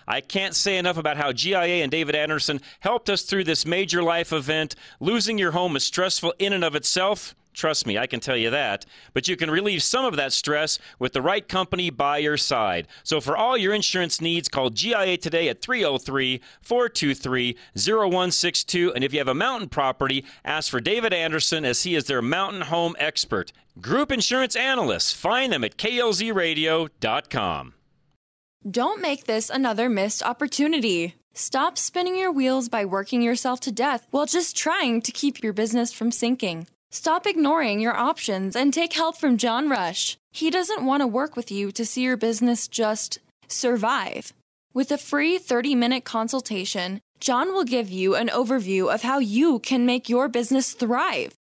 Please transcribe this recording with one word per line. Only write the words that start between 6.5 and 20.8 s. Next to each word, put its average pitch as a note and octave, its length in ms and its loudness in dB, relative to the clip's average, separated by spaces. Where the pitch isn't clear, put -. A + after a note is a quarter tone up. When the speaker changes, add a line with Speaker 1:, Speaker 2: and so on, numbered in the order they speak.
Speaker 1:
and F#3 100 0
of D3+ 120 0
itself. F#3+ 600 -2
Trust D#3 320 0
me, G#2 120 0
I B2+ 100 0
can B2 120 -4
tell B2+ 180 -2
you A2+ 120 2
that. A#2+ 360 -2
But C3+ 140 -2
you F3+ 80 -2
can D#3+ 160 -2
relieve F#3 320 0
some C4 220 2
of G#3 100 -2
that C#3 180 -2
stress D3+ 460 0
with B2+ 140 -2
the C3+ 80 -2
right G3 260 0
company F3+ 420 -2
by C#3+ 300 0
your D3+ 180 0
side. G2 500 0
So D#3 160 0
for C#3 160 -2
all A#3+ 220 2
your G3+ 160 0
insurance F#3 480 -2
needs, E3+ 260 -2
call C3 220 0
G E3 240 -2
I G3+ 120 2
A F3+ 120 0
today E3 320 0
at - 120 -6
three A#3+ 220 -2
oh C#3+ 140 2
three, C3 420 -2
four A#3+ 280 2
two D3 240 0
three, B2 440 -2
zero G#3+ 300 2
one F3+ 240 2
six - 320 0
two. F3 300 0
And B2 100 -2
if C3+ 100 0
you D3 60 0
have C3 80 -2
a C3 60 4
mountain G#3+ 360 -2
property, C3+ 540 0
ask D3+ 260 -2
for - 80 0
David G#3+ 340 0